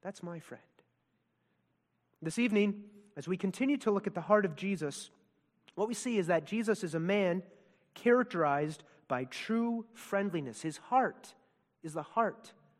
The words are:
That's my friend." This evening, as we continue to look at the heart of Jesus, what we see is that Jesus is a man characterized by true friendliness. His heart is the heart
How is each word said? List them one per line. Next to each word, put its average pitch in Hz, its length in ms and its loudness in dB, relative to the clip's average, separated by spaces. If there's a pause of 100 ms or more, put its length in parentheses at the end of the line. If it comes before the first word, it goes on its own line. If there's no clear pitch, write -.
That's 196 200 -10
my 170 200 -10
friend." - 220 -18 (1600)
This 160 160 -6
evening, 208 520 2 (260)
as 143 100 -10
we 180 120 -2
continue 262 400 0
to 226 140 0
look 202 140 0
at 202 100 -4
the 175 60 -4
heart 208 220 4
of 160 140 -2
Jesus, 156 520 -4 (680)
what 208 120 0
we 240 60 -4
see 240 240 -2
is 175 100 2
that 165 160 4
Jesus 214 400 -2
is 160 100 -4
a 165 60 0
man 185 420 2 (520)
characterized 160 880 2 (240)
by 127 160 -2
true 233 720 -2
friendliness. 170 680 -4
His 160 160 -6
heart - 580 0 (480)
is 160 100 -10
the 156 100 -6
heart - 500 -2 (260)